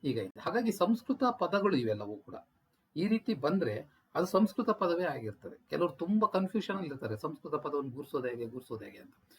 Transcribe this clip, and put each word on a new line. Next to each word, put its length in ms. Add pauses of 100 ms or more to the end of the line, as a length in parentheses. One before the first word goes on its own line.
ಈಗ 140
ಇದೆ. 220
ಹಾಗಾಗಿ 320
ಸಂಸ್ಕೃತ 520 (160)
ಪದಗಳು 360
ಇವೆಲ್ಲವೂ 400
ಕೂಡ 200 (600)
ಈ 120
ರೀತಿ 260
ಬಂದ್ರೆ 560 (260)
ಅದು 100
ಸಂಸ್ಕೃತ 440
ಪದವೇ 340
ಆಗಿರ್ತದೆ. 560 (100)
ಕೆಲವರು 240
ತುಂಬಾ 340
ಕನ್ಫ್ಯೂಷನ್ 480
ಅಲ್ಲಿ 140
ಇರ್ತಾರೆ, 280
ಸಂಸ್ಕೃತ 380
ಪದವನ್ನು 340
ಗುರ್ಸೋದು 380
ಹೇಗೆ, 180
ಗುರ್ಸೋದು 400
ಹೇಗೆ 120
ಅಂತ. 160 (260)